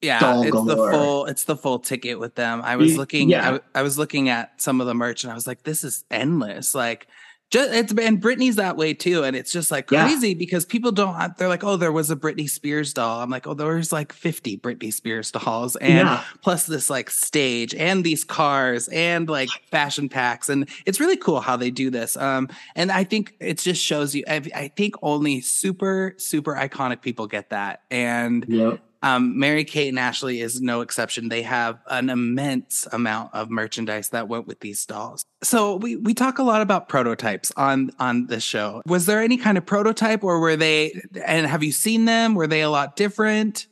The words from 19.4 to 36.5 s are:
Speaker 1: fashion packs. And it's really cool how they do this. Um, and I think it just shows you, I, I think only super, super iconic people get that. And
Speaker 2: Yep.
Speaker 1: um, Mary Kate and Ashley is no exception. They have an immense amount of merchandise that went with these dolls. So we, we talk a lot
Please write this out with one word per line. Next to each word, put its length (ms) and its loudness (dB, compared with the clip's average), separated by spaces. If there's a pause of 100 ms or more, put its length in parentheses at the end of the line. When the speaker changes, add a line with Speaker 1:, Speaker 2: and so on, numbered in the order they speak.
Speaker 1:
fashion 380 0
packs. 400 -2
And 180 2 (180)
it's 140 0
really 180 4
cool 220 0
how 160 0
they 160 0
do 180 -2
this. 280 -4
Um, 300 0 (280)
and 160 -2
I 140 2
think 340 -2
it 200 -4
just 220 -2
shows 320 0
you, 140 -4
I, 140 -2 (120)
I 220 -8
think 260 0
only 400 0
super, 760 -2
super 380 -2
iconic 460 -4
people 260 -6
get 240 -8
that. 300 -6 (100)
And 560 0
Speaker 2:
Yep. 320 2 (240)
Speaker 1:
um, 340 2
Mary 260 2
Kate 260 -2
and 100 -2
Ashley 420 -2
is 200 -4
no 200 0
exception. 480 -4
They 140 -4
have 340 -2 (140)
an 180 0
immense 840 -2
amount 440 -4
of 160 -6
merchandise 580 -6
that 180 -6
went 200 -8
with 140 -14
these 240 -8
dolls. 380 -10 (200)
So 320 2
we, 200 -4
we 200 0
talk 240 0
a 40 2
lot 200 4